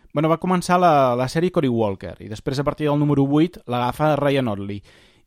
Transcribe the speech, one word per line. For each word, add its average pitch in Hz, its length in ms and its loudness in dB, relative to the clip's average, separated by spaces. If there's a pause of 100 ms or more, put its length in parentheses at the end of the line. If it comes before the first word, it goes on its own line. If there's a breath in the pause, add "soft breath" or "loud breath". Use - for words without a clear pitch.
(140)
Bueno, 147 160 2
va 165 100 0
començar 180 400 0
la, 143 360 4
la 127 120 -2
sèrie 170 240 -2
Cory 147 160 0
Walker 104 540 -2
i 95 80 -14
després, 127 300 -8
a 143 40 -4
partir 147 240 -4
del 147 100 0
número 143 300 2
vuit, 151 300 0 (100)
l'agafa 123 480 -2
Ryan 139 320 0
Ottley. 101 340 -8 (460 soft breath)